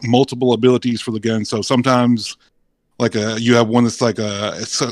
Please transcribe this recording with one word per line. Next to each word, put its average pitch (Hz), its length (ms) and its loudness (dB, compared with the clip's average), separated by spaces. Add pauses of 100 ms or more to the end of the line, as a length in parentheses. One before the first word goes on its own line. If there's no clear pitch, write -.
multiple 123 500 2
abilities 120 480 2
for - 120 -8
the 110 80 -8
guns. 110 280 -2
So 107 140 -4
sometimes, 123 760 0 (600)
like, 117 160 0
uh, 110 240 -4
you 117 160 2
have 117 140 4
one 120 160 4
that's, 113 160 -2
like, 113 180 0
a, 104 380 -4
it's 107 220 -8 (140)